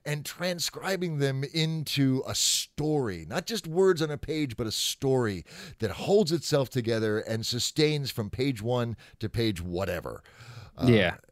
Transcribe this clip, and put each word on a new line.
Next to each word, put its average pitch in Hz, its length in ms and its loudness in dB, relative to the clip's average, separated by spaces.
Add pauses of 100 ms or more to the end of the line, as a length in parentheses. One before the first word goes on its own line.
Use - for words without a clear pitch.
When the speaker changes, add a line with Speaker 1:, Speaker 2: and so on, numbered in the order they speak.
Speaker 1:
and 147 180 -4
transcribing 175 920 -4
them 135 260 0 (120)
into 143 720 2
a 104 80 -4
story, 131 920 0
not 156 200 -6
just 220 180 -6
words 175 380 4
on 151 80 -2
a 143 60 -6
page, 147 380 -4
but 117 120 -4
a 107 40 -4
story 120 720 0 (360)
that 107 100 -2
holds 180 420 4
itself 147 380 2
together 110 520 0
and 110 260 -4
sustains 147 640 0
from 101 180 -4
page 131 320 -2
one 117 340 0 (220)
to 110 100 -6
page 110 320 0
whatever. 87 600 -4 (540)
Uh, - 120 2
Speaker 2:
Yeah. 101 300 6 (140)